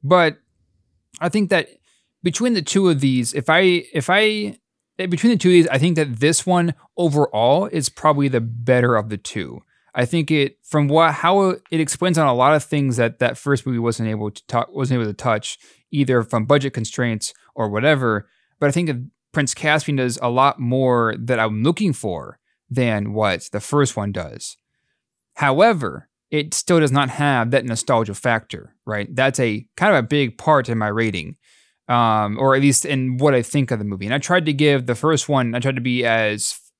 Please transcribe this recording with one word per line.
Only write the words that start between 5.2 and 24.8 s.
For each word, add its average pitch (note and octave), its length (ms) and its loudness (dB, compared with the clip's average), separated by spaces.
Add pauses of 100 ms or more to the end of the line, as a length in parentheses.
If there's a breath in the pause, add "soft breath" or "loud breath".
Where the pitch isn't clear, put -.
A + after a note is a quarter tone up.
the A3 60 2
two F3+ 120 2
of F3+ 40 6
these, E3+ 140 8
I C3+ 100 0
think D#3+ 200 2
that C3 240 -2
this D#3 240 2
one F3 280 0 (220 soft breath)
overall D3 720 2
is D#3+ 240 -4
probably C#3+ 400 2
the B2+ 100 0
better A#2+ 560 2
of G#2+ 140 -2
the G#2+ 80 -8
two. C#2+ 440 -10 (320)
I B2 120 -2
think D#3+ 260 -2
it, C#3+ 320 0
from D3 240 0
what, D#3 280 4
how F#3+ 340 2
it E3 300 -6
explains D#3+ 380 -2
on D#3 100 2
a B2+ 60 2
lot B2+ 200 4
of D3+ 100 2
things C#3 340 -2
that A#2 220 0
that A#2+ 180 0
first C#3 280 -2
movie B2 140 -4
wasn't A2+ 300 -2
able G#2+ 220 -6
to - 160 -20
tou-, A#2 220 -2
wasn't C3 320 -2
able G#2+ 80 -2
to G2+ 60 -8
touch, - 420 -4 (340 soft breath)
either C3 320 2
from A2 220 -2
budget C#3 280 2
constraints A2+ 600 -4 (220 soft breath)
or A2 140 -2
whatever. A#2 580 0 (320)
But D3 80 0
I C#3+ 40 2
think E3+ 160 -2
that B2+ 220 -6 (220)
Prince C#3+ 220 -2
Caspian D3+ 420 -2
does B2+ 260 -2
a B2 80 0
lot C3 300 2
more B2 580 0
that A#2 220 -2
I'm A2 240 0
looking E3+ 300 0
for E2+ 460 -10 (300)
than A2 440 -2
what G#2 400 -2
the G#2 80 -6
first C#3+ 340 0
one G2+ 160 -4
does. E2 460 -10 (800)